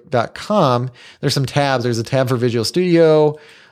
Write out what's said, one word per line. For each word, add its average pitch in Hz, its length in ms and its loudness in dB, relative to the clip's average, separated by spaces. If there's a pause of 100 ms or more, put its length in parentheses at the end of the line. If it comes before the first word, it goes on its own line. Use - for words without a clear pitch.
(100)
dot 117 240 -2
com, 127 560 0 (300)
there's 143 140 -2
some 139 120 -2
tabs. 135 380 -2
There's 120 140 -2
a 113 60 -6
tab 131 240 -2
for 127 80 0
Visual 117 280 -2
Studio, 160 720 2 (340)